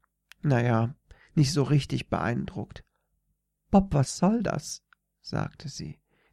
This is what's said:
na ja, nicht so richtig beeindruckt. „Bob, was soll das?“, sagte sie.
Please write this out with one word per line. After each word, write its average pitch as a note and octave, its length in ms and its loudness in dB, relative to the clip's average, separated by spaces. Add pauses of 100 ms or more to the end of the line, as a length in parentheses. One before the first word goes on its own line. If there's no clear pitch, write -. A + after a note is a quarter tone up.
(420)
na C3+ 200 2
ja, A#2 340 2 (400)
nicht D3 180 4
so D3 100 2
richtig C3+ 460 0
beeindruckt. - 760 -6 (840)
„Bob, G3 240 4
was C#3+ 240 0
soll G#3+ 260 2
das?“, - 400 -6 (380)
sagte - 480 -8
sie. - 320 -14 (320)